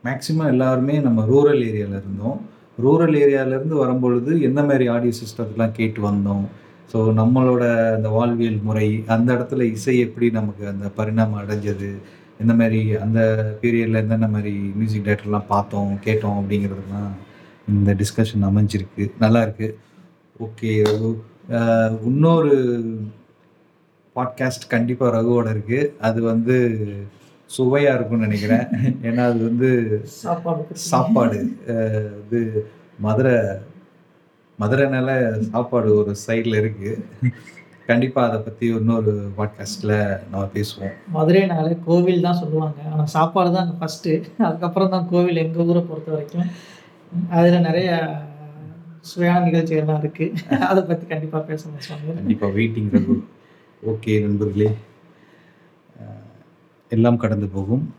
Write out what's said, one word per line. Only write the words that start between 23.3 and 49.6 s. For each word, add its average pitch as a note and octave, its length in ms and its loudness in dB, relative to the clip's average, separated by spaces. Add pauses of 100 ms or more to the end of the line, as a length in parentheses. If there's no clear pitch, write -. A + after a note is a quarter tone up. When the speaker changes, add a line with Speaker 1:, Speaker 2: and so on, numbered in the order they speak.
Speaker 1:
பாட்காஸ்ட் B2+ 520 -4
கண்டிப்பா B2 400 0
ரகுவோட A2+ 420 2
இருக்கு. A2 500 -2
அது A2+ 220 0
வந்து A2+ 340 2 (1000)
சுவையா C3 360 4
இருக்கும்னு A2+ 320 0
நினைக்கிறேன். G#2+ 400 0 (180)
<laughs> - 180 -2
ஏன்னா A#2 160 -2
அது A#2+ 260 2
வந்து A#2 600 2
Speaker 2:
சாப்பாடு E3+ 540 -6
பத்தி. - 220 -10
Speaker 1:
சாப்பாடு, B2 760 0 (100)
அஹ், A2 460 -2 (140)
இது A2 400 -2 (320)
மதுரை, A2 340 2 (1300)
மதுரைனால B2+ 840 0
சாப்பாடு A2 560 0
ஒரு G2+ 200 0 (100)
சைடுல A2+ 300 -2
இருக்கு. G#2+ 480 -4 (840)
கண்டிப்பா B2 420 2
அதை A2 120 -2
பத்தி A2+ 260 -6
இன்னொரு A2 720 0
பாட்காஸ்ட்ல G#2 840 -4 (100)
நம்ம G2 240 -6
பேசுவோம். G2+ 380 -6 (220)
Speaker 2:
மதுரைனாலே E3+ 680 0
கோவில் F3 380 2
தான் F3 140 0
சொல்லுவாங்க, D#3 460 -4 (100)
ஆனா D3+ 120 0
சாப்பாடு E3+ 480 2
தான் F#3 120 0
அங்க E3+ 140 -6
ஃபர்ஸ்ட், E3 300 -8 (300)
அதுக்கப்புறம் F3 520 0
தான் F3 180 -2
கோவில் F3 280 2
எங்க E3 280 0
ஊரை E3+ 180 2
பொறுத்த D#3 280 -10
வரைக்கும். E3+ 680 -6 (520)
அதுல F3 280 6
நிறைய E3 600 0 (840)
சுவையான F3 460 2
நிகழ்ச்சிகள்லாம் D#3 520 2